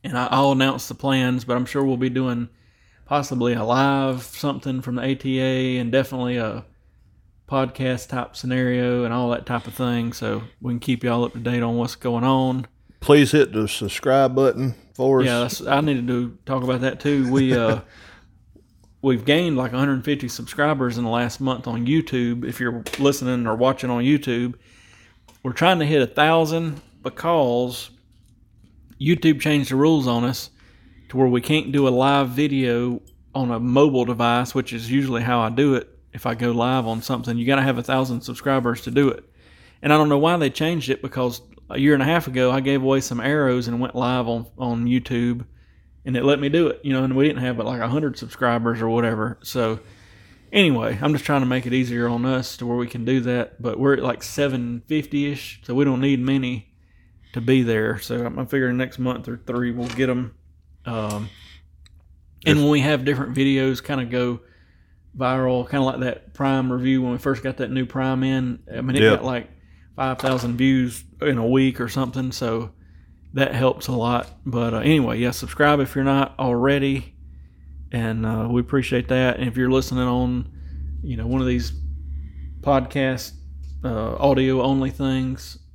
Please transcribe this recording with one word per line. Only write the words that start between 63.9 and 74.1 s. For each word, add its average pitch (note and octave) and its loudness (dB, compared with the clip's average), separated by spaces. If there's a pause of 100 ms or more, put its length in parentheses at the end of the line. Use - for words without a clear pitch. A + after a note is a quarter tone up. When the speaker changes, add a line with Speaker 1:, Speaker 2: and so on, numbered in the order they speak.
Speaker 1:
go B2 -2 (760)
viral, B2+ 0
kinda C#3 0
like B2+ 0
that - -6
Prime C3+ 0
review C3 2
when B2 -2
we A#2+ -2
first C3 -2
got C3 -4
that A#2 -4
new C3 -2
Prime C3 -2
in, C3 0 (160)
I A#2+ -6
mean, B2 -2
it G#2+ 4
Speaker 2:
Yeah. A2 8
Speaker 1:
got, - -6
like, B2 -6 (460)
five C3 -4
thousand B2 -2
views B2+ 2 (180)
in C#3+ 0
a A2+ 0
week C3 2
or A#2 -4
something, B2+ -4
so A2+ -4 (640)
that C3+ 0
helps B2+ 0
a C3 -4
lot. A#2+ -2 (160)